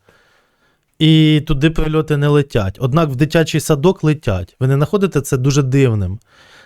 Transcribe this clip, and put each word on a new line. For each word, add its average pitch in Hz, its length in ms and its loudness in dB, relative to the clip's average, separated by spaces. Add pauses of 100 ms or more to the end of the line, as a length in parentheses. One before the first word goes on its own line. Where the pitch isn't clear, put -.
(1000)
І 156 480 4
туди 151 240 0
прильоти 156 460 -2
не 143 120 0
летять. 139 520 0
Однак 143 300 0
в 127 60 -6
дитячий 156 440 0
садок 160 440 0
летять. 107 560 -4
Ви 131 60 0
не 135 80 2
знаходите 156 460 0
це - 160 -4
дуже 139 260 0
дивним? 117 560 0 (480)